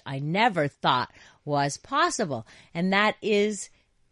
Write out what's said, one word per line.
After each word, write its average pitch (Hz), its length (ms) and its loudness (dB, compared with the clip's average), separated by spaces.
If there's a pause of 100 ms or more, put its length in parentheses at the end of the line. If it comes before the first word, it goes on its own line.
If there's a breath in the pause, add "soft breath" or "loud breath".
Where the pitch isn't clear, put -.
I 139 140 -8
never 170 480 0
thought 135 420 0 (360 loud breath)
was 143 320 -2
possible." 247 680 -2 (280 loud breath)
And 185 180 -2
that 202 300 4
is 208 480 0 (420 soft breath)